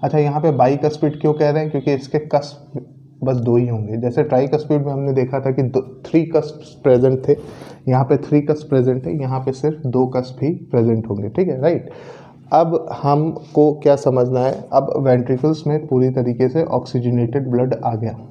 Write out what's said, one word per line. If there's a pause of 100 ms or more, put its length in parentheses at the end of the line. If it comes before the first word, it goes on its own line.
अच्छा,
यहाँ
पे
बाइकस्पिड
क्यों
कह
रहे
हैं?
क्योंकि
इसके (140)
cusp (500)
बस
दो
ही
होंगे।
जैसे
ट्राइकस्पिड
में
हमने
देखा
था
कि
दो, (240)
three
cusps (100)
present
थे, (520)
यहाँ
पे
three
कस्प
present
है,
यहाँ
पे
सिर्फ
दो (100)
कस्प
ही (220)
present
होंगे,
ठीक
है,
Right। (640)
अब
हमको (120)
क्या
समझना
है? (200)
अब
ventricles
में
पूरी
तरीके
से (100)
oxygenated
blood
आ
गया। (140)